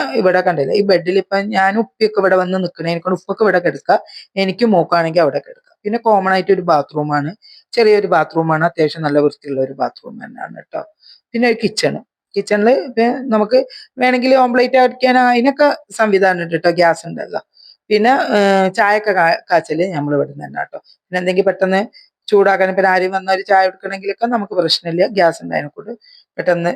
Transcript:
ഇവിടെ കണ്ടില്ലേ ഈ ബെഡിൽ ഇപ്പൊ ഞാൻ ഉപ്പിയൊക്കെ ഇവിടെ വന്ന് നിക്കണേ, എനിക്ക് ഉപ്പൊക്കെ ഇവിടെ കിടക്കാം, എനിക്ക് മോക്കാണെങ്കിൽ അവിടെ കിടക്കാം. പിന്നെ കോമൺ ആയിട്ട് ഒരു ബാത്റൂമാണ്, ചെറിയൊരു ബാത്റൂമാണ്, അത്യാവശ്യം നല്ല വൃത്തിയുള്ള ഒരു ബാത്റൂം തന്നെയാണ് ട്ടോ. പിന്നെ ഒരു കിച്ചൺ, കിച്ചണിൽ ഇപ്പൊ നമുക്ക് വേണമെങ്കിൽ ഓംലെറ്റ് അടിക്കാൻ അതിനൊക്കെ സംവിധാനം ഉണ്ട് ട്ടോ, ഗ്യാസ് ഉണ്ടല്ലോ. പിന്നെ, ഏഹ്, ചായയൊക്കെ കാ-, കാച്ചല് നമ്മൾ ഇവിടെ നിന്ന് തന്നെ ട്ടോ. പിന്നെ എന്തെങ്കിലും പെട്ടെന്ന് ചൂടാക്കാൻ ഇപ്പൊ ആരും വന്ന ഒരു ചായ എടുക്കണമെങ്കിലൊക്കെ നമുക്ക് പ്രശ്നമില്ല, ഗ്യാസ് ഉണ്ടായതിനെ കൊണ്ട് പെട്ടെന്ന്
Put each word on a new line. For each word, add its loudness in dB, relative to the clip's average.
ഇവിടെ 2
കണ്ടില്ലേ -2
ഈ 2
ബെഡിൽ 0
ഇപ്പൊ -2
ഞാൻ 0
ഉപ്പിയൊക്കെ -2
ഇവിടെ 2
വന്ന് -2
നിക്കണേ, -6
എനിക്ക് -4
ഉപ്പൊക്കെ -4
ഇവിടെ 2
കിടക്കാം, 0
എനിക്ക് -2
മോക്കാണെങ്കിൽ 2
അവിടെ 0
കിടക്കാം. -16
പിന്നെ -4
കോമൺ 2
ആയിട്ട് 0
ഒരു 0
ബാത്റൂമാണ്, -2
ചെറിയൊരു 4
ബാത്റൂമാണ്, 0
അത്യാവശ്യം -2
നല്ല 2
വൃത്തിയുള്ള -2
ഒരു -4
ബാത്റൂം -8
തന്നെയാണ് -16
ട്ടോ. -12
പിന്നെ 0
ഒരു 0
കിച്ചൺ, -2
കിച്ചണിൽ 0
ഇപ്പൊ -2
നമുക്ക് 2
വേണമെങ്കിൽ 0
ഓംലെറ്റ് 2
അടിക്കാൻ 2
അതിനൊക്കെ 2
സംവിധാനം 2
ഉണ്ട് -4
ട്ടോ, 2
ഗ്യാസ് 2
ഉണ്ടല്ലോ. -10
പിന്നെ, 2
ഏഹ്, 2
ചായയൊക്കെ 0
കാ-, 2
കാച്ചല് 0
നമ്മൾ -4
ഇവിടെ -2
നിന്ന് -14
തന്നെ -10
ട്ടോ. -14
പിന്നെ -8
എന്തെങ്കിലും 0
പെട്ടെന്ന് 0
ചൂടാക്കാൻ 4
ഇപ്പൊ 0
ആരും 2
വന്ന -6
ഒരു -2
ചായ 0
എടുക്കണമെങ്കിലൊക്കെ -8
നമുക്ക് -4
പ്രശ്നമില്ല, -2
ഗ്യാസ് 0
ഉണ്ടായതിനെ -6
കൊണ്ട് -18
പെട്ടെന്ന് -2